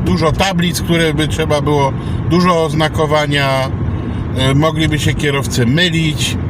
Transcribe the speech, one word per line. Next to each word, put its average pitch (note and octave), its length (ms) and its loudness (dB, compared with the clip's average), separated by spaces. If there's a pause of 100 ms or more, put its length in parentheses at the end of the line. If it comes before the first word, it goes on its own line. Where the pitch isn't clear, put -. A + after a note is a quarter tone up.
dużo E3 280 2
tablic, F3 500 0
które E3 320 0
by D3+ 140 0
trzeba D3+ 320 0
było, C#3+ 320 0 (380)
dużo F3 340 2
oznakowania, D3 840 0 (880)
e, C3+ 180 0
mogliby D#3 440 2
się D3+ 160 0
kierowcy C3+ 520 0
mylić. E3 720 0 (140)